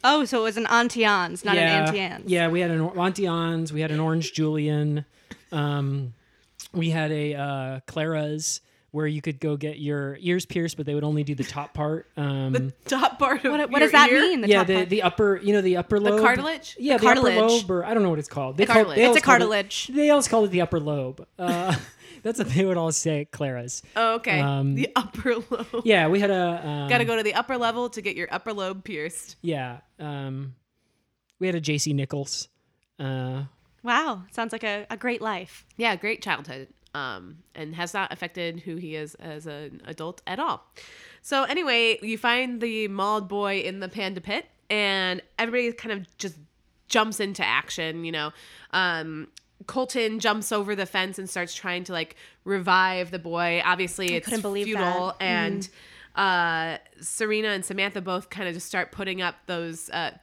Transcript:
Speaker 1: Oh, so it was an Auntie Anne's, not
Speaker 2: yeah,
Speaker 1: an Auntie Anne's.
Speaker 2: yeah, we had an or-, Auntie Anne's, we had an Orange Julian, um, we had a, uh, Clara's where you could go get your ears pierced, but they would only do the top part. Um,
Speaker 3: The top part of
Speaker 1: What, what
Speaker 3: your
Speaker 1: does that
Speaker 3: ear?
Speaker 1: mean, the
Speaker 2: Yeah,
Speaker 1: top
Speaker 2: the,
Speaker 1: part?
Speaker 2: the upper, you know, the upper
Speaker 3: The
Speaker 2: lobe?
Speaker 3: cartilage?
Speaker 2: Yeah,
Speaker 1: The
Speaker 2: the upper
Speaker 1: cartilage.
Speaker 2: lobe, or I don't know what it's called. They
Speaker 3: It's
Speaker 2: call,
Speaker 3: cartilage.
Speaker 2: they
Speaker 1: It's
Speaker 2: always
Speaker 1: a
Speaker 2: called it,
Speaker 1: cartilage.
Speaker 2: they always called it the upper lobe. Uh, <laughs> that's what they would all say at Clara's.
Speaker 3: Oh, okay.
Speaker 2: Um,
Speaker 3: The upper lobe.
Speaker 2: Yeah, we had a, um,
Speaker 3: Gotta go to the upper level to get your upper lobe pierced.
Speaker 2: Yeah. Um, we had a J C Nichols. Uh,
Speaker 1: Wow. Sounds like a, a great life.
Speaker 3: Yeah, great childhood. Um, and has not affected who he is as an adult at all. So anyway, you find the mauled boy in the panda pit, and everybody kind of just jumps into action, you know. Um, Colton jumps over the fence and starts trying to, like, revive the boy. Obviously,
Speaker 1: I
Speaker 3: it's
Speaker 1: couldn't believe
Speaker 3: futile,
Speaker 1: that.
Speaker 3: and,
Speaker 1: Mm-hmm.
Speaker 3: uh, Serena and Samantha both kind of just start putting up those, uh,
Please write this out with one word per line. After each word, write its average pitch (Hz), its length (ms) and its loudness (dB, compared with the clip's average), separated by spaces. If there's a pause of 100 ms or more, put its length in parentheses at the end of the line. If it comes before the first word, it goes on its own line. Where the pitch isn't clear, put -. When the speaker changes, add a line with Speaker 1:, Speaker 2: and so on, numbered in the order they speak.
Speaker 1:
Oh, 285 220 6
so 247 140 0
it - 20 2
was 220 160 -2
an 220 80 0
Auntie 233 400 4
Anne's, 180 360 0
not 202 120 2
Speaker 2:
yeah, 165 240 6
Speaker 1:
an 156 80 4
Auntie 196 140 0
Anne's. 180 300 -6
Speaker 2:
yeah, 170 180 4
we 175 120 2
had 170 120 2
an 160 80 2
or-, 175 180 -2
Auntie 185 280 0
Anne's, 165 460 -2
we 151 80 -2
had 156 100 -2
an 151 100 0
Orange 160 340 0
Julian, 151 720 0 (440)
um, 139 640 -2 (600)
we 165 160 0
had 156 220 0
a, 147 220 -2
uh, 135 520 -4
Clara's 156 720 -4 (300)
where 151 180 -2
you 151 120 -2
could 143 200 -4
go 151 160 0
get 151 220 -6
your 143 420 -4
ears 175 260 0
pierced, 170 300 -2
but 147 100 -6
they 147 80 -2
would 147 80 0
only 151 220 0
do 143 100 -4
the 131 80 -2
top - 320 -10
part. 156 320 -2 (100)
Um, 135 360 0
Speaker 3:
The 131 200 0 (140)
top 262 320 2
part 269 260 2
of 269 60 4
Speaker 1:
What, 294 100 2 (100)
what - 20 -
Speaker 3:
your 285 80 4
Speaker 1:
does 311 120 6
that 294 180 10
Speaker 3:
ear? 285 100 6
Speaker 1:
mean, 359 200 4
the 208 80 2
Speaker 2:
Yeah, 202 100 8
Speaker 1:
top 185 100 4
Speaker 2:
the, 190 80 4
Speaker 1:
part? 180 120 2
Speaker 2:
the 208 140 2
upper, 196 360 4
you 202 140 2
know, 208 80 6
the 185 180 4
upper 202 200 2
Speaker 3:
The 208 120 4
Speaker 2:
lobe? 214 100 4
Speaker 3:
cartilage? 277 580 2
Speaker 2:
Yeah, 262 180 4
Speaker 1:
The 208 100 0
Speaker 2:
the 247 40 10
upper 262 120 6
Speaker 1:
cartilage. 226 400 6
Speaker 2:
lobe, 185 100 -4
or 175 120 2
I 214 80 -4
don't 220 120 4
know 180 60 4
what 151 100 0
it's - 80 -8
called. 139 280 -6
They 190 80 4
Speaker 3:
It's 233 80 4
Speaker 2:
call, 220 120 10
Speaker 3:
cartilage. 151 120 0
Speaker 2:
they 226 60 6
Speaker 1:
It's 247 60 10
Speaker 2:
always 269 140 6
Speaker 1:
a - 20 -6
Speaker 2:
called 262 120 8
it, - 40 8
Speaker 1:
cartilage. 208 480 0
Speaker 2:
they 294 220 4
always 285 180 6
called 226 160 4
it 196 80 2
the 175 80 4
upper 170 200 0
lobe. 143 460 -4 (120)
Uh, 175 360 0 (240)
<laughs> - 240 -20
that's 226 160 -2
what 175 120 -2
they 170 140 4
would 185 120 2
all 160 160 2
say 151 300 0
at 151 100 -14
Clara's. 127 500 -6 (140)
Speaker 3:
Oh, 226 180 2
okay. 214 260 0
Speaker 2:
Um, 139 360 2
Speaker 3:
The 277 180 0
upper 240 400 0 (160)
lobe. 233 340 -4
Speaker 2:
Yeah, 196 220 6
we 190 140 4
had 202 100 4
a, 175 340 0
um, 147 240 -4
Speaker 3:
Gotta 240 160 4
go 226 120 0
to 220 80 0
the 208 100 0
upper 240 240 -2
level 233 320 0
to 226 100 -10
get 190 160 -4
your 170 160 -6
upper 202 200 -6
lobe 190 320 -6
pierced. 165 580 -10
Speaker 2:
Yeah. 131 360 -4 (200)
Um, 139 560 -8 (840)
we 185 80 0
had 175 80 -2
a 165 40 -4
J 147 180 -2
C 151 140 -2
Nichols. 139 560 -6 (500)
Uh, 131 460 -6 (380)
Speaker 1:
Wow. 240 480 0
Sounds 226 220 -6
like 226 120 -8
a, 208 240 -4
a 226 80 -10
great 240 240 -4
life. 202 460 -8 (100)
Speaker 3:
Yeah, 226 200 0
great 208 260 -6
childhood. 135 460 -6 (260)
Um, 123 440 -10 (160)
and 160 200 -12
has 170 180 -6
not 196 220 -4
affected 170 460 -8
who 165 160 -10
he 165 200 -10
is 151 200 -10
as 156 300 -14
an 147 380 -14
adult 165 420 -12
at 190 120 -6
all. 277 260 -6 (560)
So 269 220 0
anyway, 233 580 2
you 220 160 -4
find 240 460 0
the 220 260 -2
mauled 196 400 0
boy 202 300 -2
in 185 220 -6
the 185 100 -8
panda 190 320 -6
pit, 214 240 -6 (240)
and 196 500 0 (180)
everybody 233 380 0
kind 226 240 -8
of - 160 -18
just 165 200 -10 (520)
jumps 220 320 2
into 196 240 -4
action, 160 640 -2
you 165 60 -6
know. 151 200 -4 (380)
Um, 160 580 -2 (380)
Colton 247 540 -2
jumps 214 320 0
over 208 220 -2
the 190 120 -4
fence 190 320 -2
and 190 100 -10
starts 175 260 -6
trying 180 300 -6
to, 185 80 -12
like, 165 240 -6 (280)
revive 185 640 2
the 185 80 -6
boy. 170 460 -2
Obviously, 180 480 -2
Speaker 1:
I 170 60 0
Speaker 3:
it's 165 80 -6
Speaker 1:
couldn't 220 160 -2
believe 202 240 -4
Speaker 3:
futile, 180 420 -2 (100)
Speaker 1:
that. - 60 -8
Speaker 3:
and, 175 380 0 (540)
Speaker 1:
Mm-hmm. 196 40 0
Speaker 3:
uh, 170 580 0 (220)
Serena 214 480 -2
and 196 160 -4
Samantha 196 360 -4
both 180 300 -6
kind 185 180 -8
of 170 60 -6
just 180 120 -10
start - 260 -6
putting 190 280 -8
up 175 140 -4 (120)
those, 170 440 -8
uh, 160 220 -4 (100)